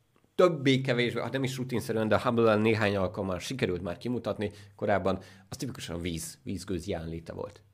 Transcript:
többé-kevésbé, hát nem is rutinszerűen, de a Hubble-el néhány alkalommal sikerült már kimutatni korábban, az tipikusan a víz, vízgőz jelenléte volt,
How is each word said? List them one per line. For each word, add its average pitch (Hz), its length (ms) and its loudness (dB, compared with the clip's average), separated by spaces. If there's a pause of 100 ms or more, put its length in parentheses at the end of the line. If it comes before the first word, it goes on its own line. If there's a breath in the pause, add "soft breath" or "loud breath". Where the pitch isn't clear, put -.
(340)
többé-kevésbé, 131 840 2
hát 113 120 -4
nem 135 100 -2
is 131 140 -2
rutinszerűen, 110 520 -2
de 104 60 4
a 98 60 6
Hubble-el 117 380 6
néhány 107 380 4
alkalommal 95 420 -2
sikerült 92 440 -2
már 90 140 -6
kimutatni 107 540 -4 (260 loud breath)
korábban, 95 420 2 (300 loud breath)
az - 80 -14
tipikusan 98 400 -8
a - 20 -4
víz, 85 440 -6
vízgőz 90 440 -6
jelenléte 82 460 -6
volt, - 300 -12 (120)